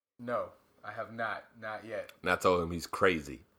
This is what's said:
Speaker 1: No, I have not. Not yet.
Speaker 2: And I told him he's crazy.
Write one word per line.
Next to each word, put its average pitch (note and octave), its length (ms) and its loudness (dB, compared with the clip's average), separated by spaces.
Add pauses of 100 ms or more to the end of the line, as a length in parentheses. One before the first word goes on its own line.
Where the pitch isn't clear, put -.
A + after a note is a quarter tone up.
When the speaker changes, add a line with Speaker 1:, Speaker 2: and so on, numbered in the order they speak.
(200)
Speaker 1:
No, A#2+ 260 -2 (380)
I G#2+ 100 -12
have A2 200 -10
not. A2 300 -4 (180)
Not G#2+ 240 -8
yet. G#2 260 -8 (120)
Speaker 2:
And F2+ 80 2
I F2+ 40 6
told F2+ 280 4
him E2+ 80 -2
he's E2+ 160 -4
crazy. D2+ 540 2 (180)